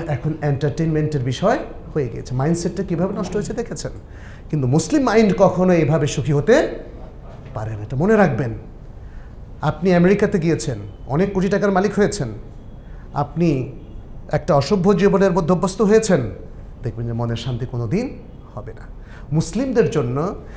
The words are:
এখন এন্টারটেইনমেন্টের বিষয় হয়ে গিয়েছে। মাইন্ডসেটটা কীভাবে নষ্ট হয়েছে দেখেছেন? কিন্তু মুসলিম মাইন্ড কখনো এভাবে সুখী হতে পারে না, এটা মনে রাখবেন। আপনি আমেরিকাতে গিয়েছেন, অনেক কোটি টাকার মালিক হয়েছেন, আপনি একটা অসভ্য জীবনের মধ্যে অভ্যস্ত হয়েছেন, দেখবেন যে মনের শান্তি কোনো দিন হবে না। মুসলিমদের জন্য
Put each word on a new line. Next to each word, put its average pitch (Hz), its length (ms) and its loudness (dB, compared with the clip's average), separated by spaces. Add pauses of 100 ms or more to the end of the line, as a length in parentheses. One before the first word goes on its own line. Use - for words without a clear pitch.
এখন 151 240 -2 (100)
এন্টারটেইনমেন্টের 151 800 0
বিষয় 175 360 0 (360)
হয়ে 139 140 0
গিয়েছে। 120 260 -8
মাইন্ডসেটটা 165 480 0
কীভাবে 180 320 -2
নষ্ট 214 220 -4
হয়েছে 208 160 -4
দেখেছেন? 208 400 -6 (580)
কিন্তু 139 180 0
মুসলিম 170 340 2
মাইন্ড 220 360 6
কখনো 185 340 6
এভাবে 151 340 4
সুখী 151 260 0
হতে 214 520 2 (720)
পারে 110 220 -8
না, 104 60 -10
এটা 127 140 -6
মনে 196 200 4
রাখবেন। 135 380 4 (1080)
আপনি 170 320 2
আমেরিকাতে 190 440 6
গিয়েছেন, 147 400 0 (280)
অনেক 175 260 0
কোটি 185 160 0
টাকার 196 240 2
মালিক 190 220 4
হয়েছেন, 180 340 2 (840)
আপনি 143 580 0 (600)
একটা 156 220 2
অসভ্য 190 440 4
জীবনের 190 340 4
মধ্যে 170 200 2
অভ্যস্ত 185 300 0
হয়েছেন, 202 380 6 (600)
দেখবেন 117 240 -6
যে 117 60 -4
মনের 117 240 -2
শান্তি 127 300 -4
কোনো 120 200 -4
দিন 202 320 -2 (360)
হবে 107 200 -12
না। - 60 -16 (520)
মুসলিমদের 208 580 2
জন্য 143 440 -2 (220)